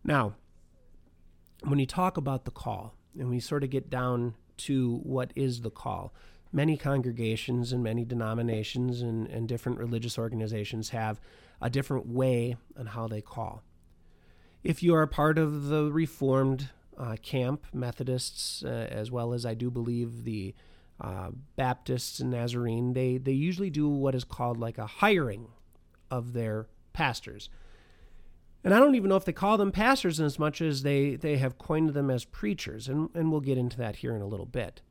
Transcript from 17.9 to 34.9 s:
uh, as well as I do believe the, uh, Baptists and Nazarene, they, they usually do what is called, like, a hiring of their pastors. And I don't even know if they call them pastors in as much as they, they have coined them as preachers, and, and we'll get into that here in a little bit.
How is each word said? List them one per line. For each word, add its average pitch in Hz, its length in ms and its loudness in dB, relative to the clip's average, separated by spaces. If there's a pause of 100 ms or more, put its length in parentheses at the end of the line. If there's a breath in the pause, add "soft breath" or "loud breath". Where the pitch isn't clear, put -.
uh, 117 260 -4
as 113 220 -6
well 120 220 -2
as 120 120 -2
I 113 80 -2
do 120 180 -2
believe 117 520 -4
the, 107 320 -6 (460 soft breath)
uh, 92 300 -8 (240)
Baptists 127 640 -2
and 127 120 -2
Nazarene, 120 640 0
they, 127 240 2
they 131 160 0
usually 175 360 0
do 147 200 2
what 135 260 2
is 123 80 -2
called, 120 340 -4
like, 117 200 -4
a 110 80 -6
hiring 120 640 2 (640)
of 120 220 -4
their 110 340 -2 (240)
pastors. 120 580 -2 (1120 soft breath)
And 185 100 6
I 220 60 10
don't 277 160 10
even 196 140 2
know 190 80 6
if 185 80 2
they 165 80 0
call 208 240 4
them 196 160 4
pastors 202 480 4
in 156 40 4
as 143 140 0
much 151 220 0
as 143 220 0
they, 139 320 4
they 151 220 0
have 131 200 0
coined 160 320 2
them 139 200 2
as 123 140 0
preachers, 143 640 -6
and, 151 260 -2
and 160 160 2
we'll 151 120 2
get 135 160 2
into 120 200 0
that 113 200 -4
here 120 180 -4
in 104 60 -4
a 101 60 -6
little 101 180 -6
bit. 120 460 -8